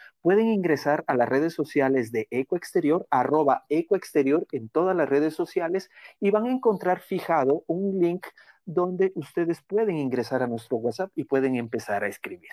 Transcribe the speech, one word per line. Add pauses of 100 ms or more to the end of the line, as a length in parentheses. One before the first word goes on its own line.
(200)
pueden
ingresar
a
las
redes
sociales
de
Eco
Exterior,
arroba
Eco
Exterior
en
todas
las
redes
sociales, (280)
y
van
a
encontrar
fijado
un
link (400)
donde
ustedes
pueden
ingresar
a
nuestro
WhatsApp
y
pueden
empezar
a
escribir.